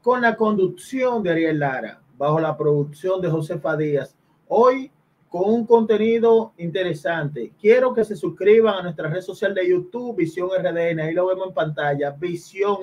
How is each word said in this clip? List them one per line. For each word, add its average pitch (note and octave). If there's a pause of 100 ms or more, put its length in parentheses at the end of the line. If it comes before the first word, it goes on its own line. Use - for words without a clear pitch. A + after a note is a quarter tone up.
con B3
la A3+
conducción A3+
de F3+
Ariel D#3+
Lara, C3 (160)
bajo D3
la D#3
producción D3+
de F3+
Josefa D3+
Díaz. D3 (300)
Hoy B3+ (360)
con F#3+
un A#3
contenido A3+
interesante. E3
Quiero B3
que A3+
se G#3+
suscriban G3+
a F3+
nuestra E3+
red F3
social G3
de F#3
YouTube, A#3
Visión F3+
R F3
D E3+
N. D#3+
Ahí D#3+
lo F3+
vemos F#3
en F#3
pantalla, D3
Visión F#3